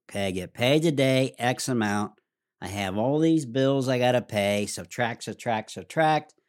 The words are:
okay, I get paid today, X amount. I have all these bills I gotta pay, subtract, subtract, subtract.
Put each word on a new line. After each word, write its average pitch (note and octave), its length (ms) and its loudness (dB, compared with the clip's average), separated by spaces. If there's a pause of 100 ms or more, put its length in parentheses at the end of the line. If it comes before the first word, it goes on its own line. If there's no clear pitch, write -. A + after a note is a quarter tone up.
okay, G2 180 -4
I F#2+ 40 -2
get F2+ 220 -6
paid C#3 300 2
today, C3+ 560 2
X B2 300 -2
amount. G#2 420 -2 (500)
I F2+ 60 -10
have G2 300 -4
all C3 220 0
these D#3+ 260 2
bills C3+ 420 2
I C3 100 2
gotta B2 240 4
pay, G#2 440 0
subtract, A#2 580 -6
subtract, A2 480 -4
subtract. D#3 640 0 (160)